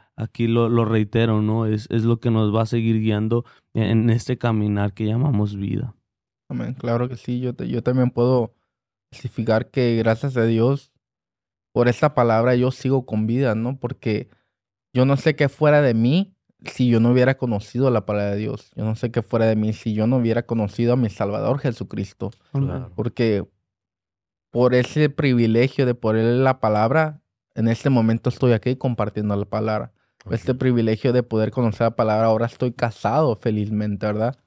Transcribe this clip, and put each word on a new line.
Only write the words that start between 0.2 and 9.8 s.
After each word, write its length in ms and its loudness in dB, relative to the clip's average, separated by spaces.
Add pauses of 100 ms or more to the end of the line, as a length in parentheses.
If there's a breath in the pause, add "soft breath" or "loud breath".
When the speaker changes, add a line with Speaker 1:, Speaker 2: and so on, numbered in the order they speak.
Speaker 1:
lo, 220 2
lo 160 2
reitero, 580 0
¿no? 240 -2
Es, 240 -4
es 140 0
lo 160 2
que 100 -2
nos 240 2
va 80 2
a 40 -2
seguir 340 0
guiando 440 0 (300 soft breath)
en, 80 0
en 280 2
este 280 -2
caminar 540 -2
que 140 -6
llamamos 500 0
vida. 380 -6 (540)
Speaker 2:
Amén. 260 -6
Claro 340 -2
que 80 -14
sí. 240 -6
Yo 140 -6
te-, 140 -8
yo 140 -4
también 280 2
puedo 440 0 (560)
testificar 600 -4
que 260 2